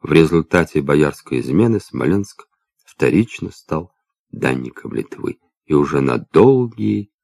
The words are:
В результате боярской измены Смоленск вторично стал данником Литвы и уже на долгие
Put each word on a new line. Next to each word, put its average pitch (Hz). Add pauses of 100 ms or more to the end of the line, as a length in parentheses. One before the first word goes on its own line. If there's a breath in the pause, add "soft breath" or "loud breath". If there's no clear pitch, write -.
В 76
результате 80
боярской 71
измены 95
Смоленск 87 (360)
вторично 90
стал - (380)
данником 64
Литвы - (260)
и 78
уже 71
на 64
долгие 107 (120)